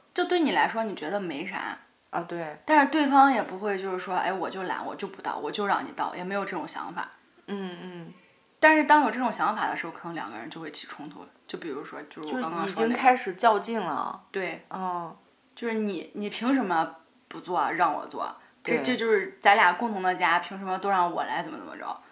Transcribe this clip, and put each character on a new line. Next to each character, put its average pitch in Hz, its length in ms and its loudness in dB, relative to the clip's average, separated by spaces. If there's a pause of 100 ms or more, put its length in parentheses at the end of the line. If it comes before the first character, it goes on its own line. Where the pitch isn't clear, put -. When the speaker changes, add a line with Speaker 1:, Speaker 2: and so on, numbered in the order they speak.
(140)
Speaker 1:
就 359 120 -2
对 359 140 2
你 262 120 4
来 160 160 4
说， 226 160 -2
你 208 100 -4
觉 151 160 -6
得 202 100 -2
没 170 260 -6
啥。 139 320 -8 (320)
Speaker 2:
啊， 170 180 -4
对。 160 380 -8
Speaker 1:
但 302 140 6
是 277 120 6
对 294 160 4
方 269 240 8
也 220 100 2
不 185 180 -6
会 196 220 -2
就 190 100 -4
是 185 80 -2
说 185 180 -4
，“哎， - 140 0
我 180 180 -2
就 190 140 -6
懒， 160 220 -4
我 202 100 -8
就 196 120 -6
不 - 140 -16
倒， - 160 -4
我 147 140 -4
就 202 140 -2
让 190 180 0
你 - 120 -10
倒”， - 200 -2
也 180 80 -8
没 196 120 -4
有 196 100 -2
这 190 60 -8
种 165 160 -6
想 - 260 -10
法。 - 160 -8 (380)
Speaker 2:
嗯， 190 340 -8
嗯。 175 320 -14 (460)
Speaker 1:
但 311 180 6
是 302 80 6
当 294 160 8
有 247 100 2
这 240 80 -4
种 240 140 0
想 185 220 0
法 180 120 -2
的 147 80 -4
时 - 100 -6
候， 165 60 -8
可 - 160 -12
能 170 80 -8
两 113 160 -8
个 110 60 -12
人 120 120 -12
就 160 120 -12
会 151 100 -10
起 - 160 -12
冲 147 220 -14
突。 87 160 -16 (220)
就 - 100 -8
比 175 100 -12
如 139 160 -6
说， 143 200 -14
就 151 240 -14
是 151 80 -4
我 254 60 -2
刚 160 100 -4
刚 - 0 -
说 170 80 -4
那 202 60 -2
个。 196 60 -4
Speaker 2:
就 226 140 0
已 - 20 4
经 240 80 2
开 254 200 6
始 202 180 -4
较 214 260 4
劲 220 200 -4
了。 160 420 -4 (100)
Speaker 1:
对。 175 380 -6
Speaker 2:
嗯。 175 460 -6 (400)
Speaker 1:
就 233 120 -6
是 226 60 -2
你， 208 400 -2
你 208 160 -6
凭 247 260 0
什 254 80 2
么 165 320 0 (320)
不 165 120 -16
做， 156 320 0
让 165 220 2
我 - 140 -6
做？ - 280 -8 (280)
这， 240 140 0
Speaker 2:
对。 - 60 -2
Speaker 1:
这 247 120 2
就 220 120 0
是 196 340 2
咱 208 140 8
俩 185 180 6
共 233 180 -2
同 190 100 -4
的 185 140 2
家， 175 240 4
凭 190 180 -8
什 196 80 -10
么 185 140 -2
都 202 100 -2
让 180 220 4
我 156 120 -2
来 139 200 -4
怎 160 80 -12
么 - 60 -10
怎 92 80 -14
么 76 120 -14
着？ - 240 -10 (100)